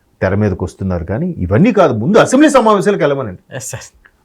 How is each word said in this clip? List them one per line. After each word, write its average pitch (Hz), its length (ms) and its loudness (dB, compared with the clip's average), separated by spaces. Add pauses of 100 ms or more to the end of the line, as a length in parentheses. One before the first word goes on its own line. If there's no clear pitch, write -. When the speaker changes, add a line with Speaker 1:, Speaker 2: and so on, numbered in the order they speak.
(220)
Speaker 1:
తెర 98 140 -2
మీదకి 101 280 -2
వస్తున్నారు. 90 420 -6
కానీ 139 320 -6
ఇవన్నీ 107 340 2
కాదు, 175 220 2
ముందు 120 240 0
అసెంబ్లీ 277 320 4
సమావేశాలకు 208 520 2
వెళ్ళమనండి. 135 540 -4
Speaker 2:
ఎస్ 123 140 -12
సార్. - 440 -18 (120)